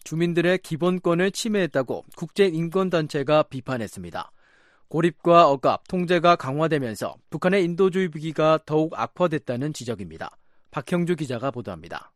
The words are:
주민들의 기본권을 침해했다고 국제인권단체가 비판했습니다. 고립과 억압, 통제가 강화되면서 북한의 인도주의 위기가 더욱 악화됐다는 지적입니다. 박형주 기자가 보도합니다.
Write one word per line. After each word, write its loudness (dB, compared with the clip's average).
주민들의 0
기본권을 0
침해했다고 -2
국제인권단체가 0
비판했습니다. -8
고립과 6
억압, 0
통제가 2
강화되면서 -4
북한의 2
인도주의 0
위기가 0
더욱 0
악화됐다는 -2
지적입니다. -10
박형주 -2
기자가 -4
보도합니다. -10